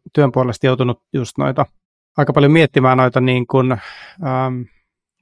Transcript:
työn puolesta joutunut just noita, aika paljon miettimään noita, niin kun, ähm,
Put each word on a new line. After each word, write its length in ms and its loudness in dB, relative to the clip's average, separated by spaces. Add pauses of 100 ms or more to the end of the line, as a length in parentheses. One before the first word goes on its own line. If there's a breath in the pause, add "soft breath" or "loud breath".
(120)
työn 200 2
puolesta 340 -2
joutunut 360 -2 (100)
just 260 -6
noita, 280 -2 (500)
aika 160 0
paljon 200 4
miettimään 460 2
noita, 220 0
niin 260 0
kun, 260 0
ähm, 880 -8 (600)